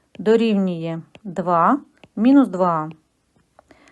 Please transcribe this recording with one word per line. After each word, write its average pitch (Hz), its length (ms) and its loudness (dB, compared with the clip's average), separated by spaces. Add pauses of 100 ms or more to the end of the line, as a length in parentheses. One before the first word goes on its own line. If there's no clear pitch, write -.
(200)
дорівнює 190 800 -2 (240)
два 180 560 0 (360)
мінус 254 320 4
два 180 200 -2
а. 160 220 -2 (1040)